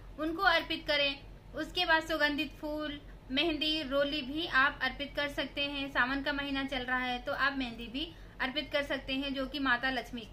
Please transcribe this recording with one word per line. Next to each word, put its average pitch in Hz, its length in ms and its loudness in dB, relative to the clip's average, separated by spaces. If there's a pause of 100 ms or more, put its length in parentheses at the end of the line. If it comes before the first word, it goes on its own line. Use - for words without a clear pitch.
(200)
उनको 330 240 0
अर्पित 330 440 4
करें। 285 680 0
उसके 320 320 -2
बाद 320 180 6
सुगंधित 294 480 2
फूल, 302 480 -4 (320)
मेहंदी, 311 520 2
रोली 285 400 2
भी 302 240 -4
आप 277 360 4
अर्पित 262 320 -4
कर 285 140 0
सकते 285 340 -4
हैं। 277 260 -2
सावन 269 340 2
का 294 100 0
महीना 277 320 -2
चल 262 180 -2
रहा 254 160 0
है 247 200 0
तो 277 140 -2
आप 269 240 2
मेहंदी 233 320 -4
भी 302 220 -4 (300)
अर्पित 269 320 -2
कर 285 100 4
सकते 277 300 -2
हैं, 277 200 -2
जो 269 140 0
कि 285 140 -6
माता 262 300 4
लक्ष्मी 233 420 -4